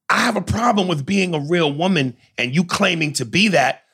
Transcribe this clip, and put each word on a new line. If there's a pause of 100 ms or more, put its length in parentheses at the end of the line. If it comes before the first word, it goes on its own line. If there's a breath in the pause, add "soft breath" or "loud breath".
(100)
I
have
a
problem
with
being
a
real
woman (200 soft breath)
and
you
claiming
to
be
that,